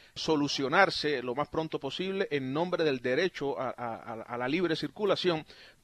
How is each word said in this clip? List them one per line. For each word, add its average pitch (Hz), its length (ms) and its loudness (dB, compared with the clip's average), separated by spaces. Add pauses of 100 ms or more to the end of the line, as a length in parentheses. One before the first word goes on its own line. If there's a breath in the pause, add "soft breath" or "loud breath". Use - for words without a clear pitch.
(140 soft breath)
solucionarse 147 1080 2
lo 123 120 -2
más 143 140 -2
pronto 160 300 -2
posible 190 520 -2
en 135 240 -2
nombre 170 300 0
del 135 160 2
derecho 139 600 0
a, 127 80 -2
a, 117 280 -6
a, 113 260 -10
a 117 160 -8
la 123 100 -2
libre 160 280 0
circulación, 170 680 0 (400 soft breath)